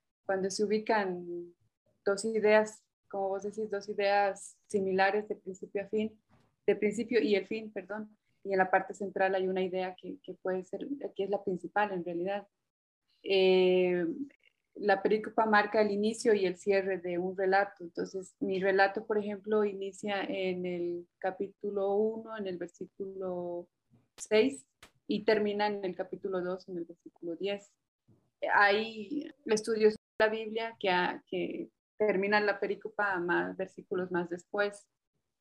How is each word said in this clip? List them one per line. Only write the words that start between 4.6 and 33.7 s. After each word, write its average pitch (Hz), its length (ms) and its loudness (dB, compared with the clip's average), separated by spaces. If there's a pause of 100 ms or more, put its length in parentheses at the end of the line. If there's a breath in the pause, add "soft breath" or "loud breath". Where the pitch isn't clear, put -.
similares 196 600 2
de 208 80 -6
principio 190 480 -8
a 196 40 -14
fin, 220 300 -2 (480)
de 202 100 4
principio 214 460 0
y 208 140 2
el 190 100 0
fin, 220 260 -8
perdón, 208 380 -10 (340)
y 196 100 -4
en 190 40 2
la 185 140 4
parte 190 220 2
central 190 420 0
hay 190 120 0
una 185 140 0
idea 185 340 -4
que, 185 280 -14
que 185 120 -12
puede 185 280 -2
ser, 180 240 -10 (280)
que 196 100 -4
es 190 40 -4
la 196 140 -2
principal 196 480 -2
en 180 120 -4
realidad. 180 440 -4 (760)
Eh, 185 840 6 (680)
la 196 260 2
perícopa 214 440 0
marca 208 360 4
el 208 100 2
inicio 214 420 2
y 196 120 2
el 180 120 -2
cierre 196 420 0
de 175 180 -4
un 185 200 -2
relato. 196 460 0
Entonces, 185 560 -10
mi 190 220 -2
relato, 196 440 2
por 214 120 -2
ejemplo, 208 480 -2
inicia 196 580 -4
en 185 420 -4
el 175 420 -6 (120)
capítulo 196 760 -4
uno, 220 420 -2
en 202 100 -6
el 180 100 -6
versículo 180 1080 -8 (500)
seis, 247 480 2 (420)
y 214 160 -2
termina 208 440 2
en 202 180 -4
el 185 100 -6
capítulo 190 460 -6
dos, 180 280 -4
en 185 80 -8
el 170 80 -6
versículo - 500 -12
diez. 196 360 -6 (800)
Hay 220 800 2 (140)
estudios 214 480 4
de - 320 -2
la 214 60 2
Biblia 220 480 -4
que, 196 100 0
ha-, 180 380 2
que 170 420 -6 (280)
terminan 208 480 2
la 202 140 0
perícopa 202 600 -4
más, 175 380 -2
versículos 185 540 -6